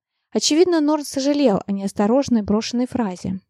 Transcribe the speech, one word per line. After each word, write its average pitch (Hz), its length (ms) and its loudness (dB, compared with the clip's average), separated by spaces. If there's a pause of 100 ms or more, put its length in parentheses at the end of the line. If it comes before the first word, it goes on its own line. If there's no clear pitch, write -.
(320)
Очевидно, 330 480 2
Норн 294 240 0
сожалел 269 640 0
о 202 60 -4
неосторожной 214 720 0
брошенной 226 440 -2
фразе. 190 640 -6